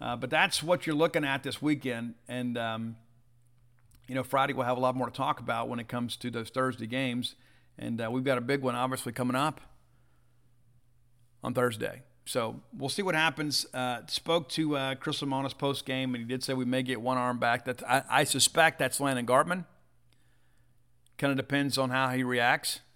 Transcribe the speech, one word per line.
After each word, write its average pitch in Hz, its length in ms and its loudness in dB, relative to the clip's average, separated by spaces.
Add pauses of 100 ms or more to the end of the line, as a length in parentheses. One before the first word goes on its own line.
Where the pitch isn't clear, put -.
Uh, 120 160 -4
but 123 120 -6
that's 160 340 2
what 170 240 2
you're 156 100 0
looking 160 280 2
at 139 180 -2
this 151 200 -6
weekend. 123 520 0 (140)
And, 123 300 -2
um, 113 380 -4 (1080)
you 127 80 -10
know, 131 80 0
Friday 139 300 2
we'll 123 140 0
have 123 100 2
a 127 40 -2
lot 127 140 2
more 127 120 0
to 117 60 -8
talk 139 280 -2
about 117 280 -2
when 120 100 -4
it 117 100 -10
comes 120 280 -4
to 127 140 -6
those 113 200 -6
Thursday 127 360 -2
games. 123 500 -4 (420)
And, 117 240 -4
uh, 113 80 -2
we've 127 140 0
got 135 120 4
a 120 60 -2
big 139 180 0
one, 127 140 0
obviously, 127 380 -2
coming 123 240 0
up 147 260 0 (1800)
on 123 120 -4
Thursday. 120 480 0 (240)
So 117 340 -4 (160)
we'll 135 140 -4
see - 120 -2
what 185 120 2
happens. 156 580 0
Uh, 123 360 -4
spoke 160 420 0
to, 151 260 0
uh, 135 200 -2
Chris - 260 -4
Lemonis 135 340 -2
post-game, 131 580 -2
and 117 80 -6
he 117 60 -8
did 131 140 -4
say 139 100 -2
we 127 140 0
may 127 160 2
get 123 180 -2
one 127 160 0
arm 123 220 0
back. 120 260 2
That's, 127 200 -4
I, 127 260 2
I 143 140 6
suspect 160 560 4
that's 131 200 0
Landon 131 240 2
Gartman. 165 400 4 (1500)
Kinda 139 200 2
depends 139 420 0
on 131 100 2
how 131 220 2
he 127 140 0
reacts 123 560 2 (140)